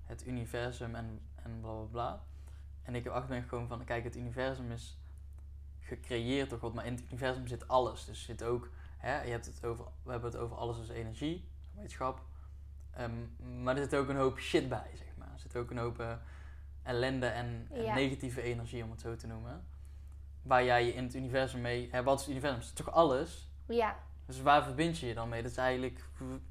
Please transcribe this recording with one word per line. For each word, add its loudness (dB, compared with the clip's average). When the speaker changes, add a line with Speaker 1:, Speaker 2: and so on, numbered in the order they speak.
Speaker 1:
het -8
universum -4
en, -6
en -8
bla, -6
bla, -4
bla. -4
En -4
ik 0
heb -2
achter 0
ben 0
gekomen -4
van: -6
kijk, 0
het -4
universum -2
is -8
gecreëerd 0
door -4
God, -2
maar -4
in -2
het -6
universum -2
zit -4
alles. 4
Dus -8
zit -6
ook, 0
hè, -2
je -2
hebt -2
het -10
over, -4
we -6
hebben -2
het -6
over -4
alles -2
als -8
energie, -4
wetenschap. -4
Ehm, -6
maar 4
er 2
zit 2
ook 4
een 2
hoop 6
shit 4
bij, -2
zeg -12
maar. -12
Er -10
zit -8
ook -2
een -4
hoop, -2
eh, -2
ellende 2
en, -2
en -2
Speaker 2:
Ja. 2
Speaker 1:
negatieve 2
energie, -2
om -6
het -8
zo -2
te -8
noemen. -8
Waar 8
jij 8
je 4
in 0
het -2
universum 2
mee, 0
hè, 2
wat 8
is -4
het -4
universum? 0
Het -8
is -12
toch -4
alles? 6
Speaker 2:
Ja. 4
Speaker 1:
Dus -6
waar 12
verbind 2
je -2
je 0
dan -2
mee? -2
Dat -2
is -4
eigenlijk 2